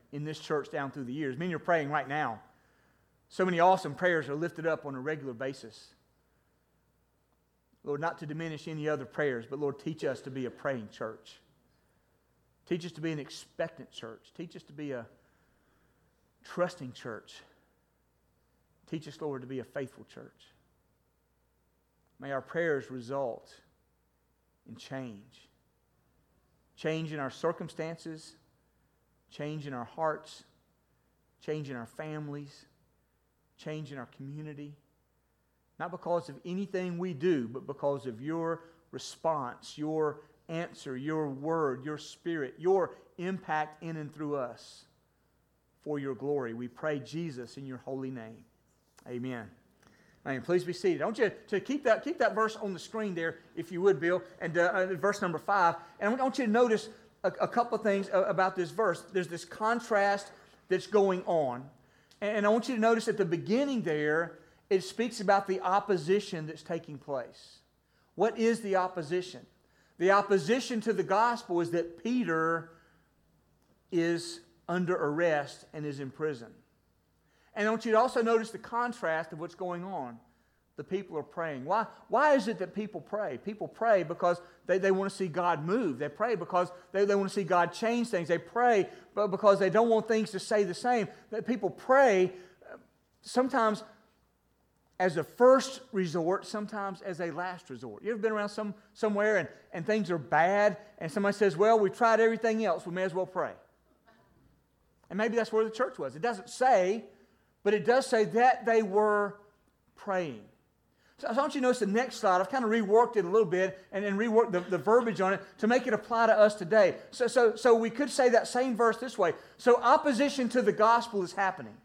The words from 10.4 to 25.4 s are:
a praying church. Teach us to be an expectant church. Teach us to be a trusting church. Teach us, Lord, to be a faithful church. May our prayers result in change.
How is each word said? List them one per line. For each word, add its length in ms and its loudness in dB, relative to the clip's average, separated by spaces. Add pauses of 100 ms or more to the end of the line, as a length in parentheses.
a 60 -6
praying 400 -6
church. 480 -12 (1300)
Teach 160 -4
us 100 -10
to 80 -14
be 100 -4
an 80 -6
expectant 720 -12
church. 440 -18
Teach 200 -14
us 80 -18
to 100 -20
be 180 -10
a 140 -10 (1400)
trusting 500 -6
church. 420 -14 (1500)
Teach 180 -10
us, 140 -16
Lord, 200 -8
to 60 -16
be 120 -8
a 40 -8
faithful 480 -12
church. 340 -20 (1700)
May 120 -10
our 100 -2
prayers 500 -2
result 640 -8 (1120)
in 80 -18
change. 720 -16 (1300)